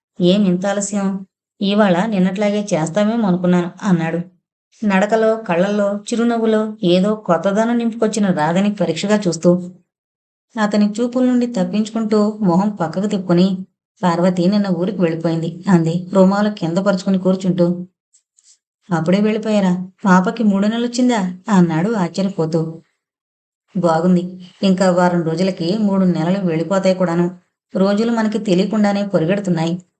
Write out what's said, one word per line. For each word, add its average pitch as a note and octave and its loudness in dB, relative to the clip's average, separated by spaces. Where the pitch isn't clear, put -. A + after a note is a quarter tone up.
"ఏం F#3+ 4
ఇంత F#3 0
ఆలస్యం? G3 -4
ఇవాళ G3+ 2
నిన్నట్లాగే G3+ 0
చేస్తామేమో G#3 0
అనుకున్నాను," F3+ 2
అన్నాడు. E3+ 0
నడకలో, A3 2
కళ్ళల్లో, G3+ 0
చిరునవ్వులో A3 0
ఏదో F#3 2
కొత్తదనం G3+ 0
నింపుకొచ్చిన A3 -2
రాధని F3+ 0
పరీక్షగా G3+ -2
చూస్తూ, F3 0
అతని G#3 2
చూపుల A#3+ -2
నుండి B3 2
తప్పించుకుంటూ G#3+ -2
మొహం F#3+ 2
పక్కకు F#3 -4
తిప్పుకొని, F#3 0
"పార్వతి F3+ 2
నిన్న G#3 0
ఊరికి F#3 -2
వెళ్ళిపోయింది," E3 -2
అంది E3+ 2
రుమాలు G3 2
కింద E3+ -4
పరుచుకుని F#3+ 0
కూర్చుంటూ. F3+ 0
"అప్పుడే F3 0
వెళ్ళిపోయారా? G#3+ 0
పాపకి F#3+ 2
మూడు G3 2
నెలలు A#3 -2
వచ్చిందా?" A#3+ 0
అన్నాడు F3+ 2
ఆశ్చర్యపోతూ. E3 -4
"బాగుంది, F3 0
ఇంకా F#3+ 2
వారం F3 2
రోజులకి F3+ -2
మూడు G3 2
నెలలు F3 0
వెళ్ళిపోతాయి F#3 0
కూడాను. F3 0
రోజులు G3+ 2
మనకి A3 0
తెలియకుండానే G3+ 0
పరిగెడుతున్నాయి. F3 -2